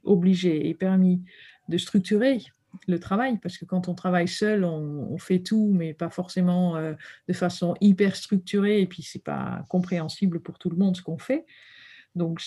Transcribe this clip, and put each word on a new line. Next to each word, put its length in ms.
obligé 640
et 60
permis 480
de 100
structurer 640
le 100
travail, 400
parce 200
que 60
quand 240
on 60
travaille 340
seul, 360
on, 480
on 60
fait 200
tout, 340
mais 220
pas 160
forcément, 640
euh, 180
de 40
façon 480
hyper 360
structurée, 640
et 60
puis 180
c'est 180
pas 460
compréhensible 720
pour 180
tout 120
le 60
monde 200
ce 60
qu'on 160
fait. 280
Donc, 300